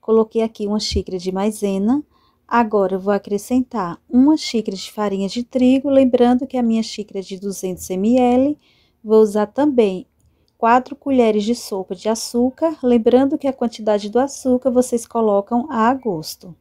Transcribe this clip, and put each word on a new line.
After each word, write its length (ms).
Coloquei 420
aqui 240
uma 140
xícara 360
de 140
maisena. 720
Agora, 480
eu 20
vou 160
acrescentar 960
uma 260
xícara 400
de 140
farinha 380
de 160
trigo, 440
lembrando 600
que 80
a 80
minha 180
xícara 380
é 20
de 160
duzentos 500
M 300
L. 400
Vou 180
usar 240
também 580
quatro 380
colheres 480
de 100
sopa 400
de 140
açúcar, 720
lembrando 560
que 80
a 60
quantidade 580
do 80
açúcar 540
vocês 340
colocam 640
a 240
gosto. 680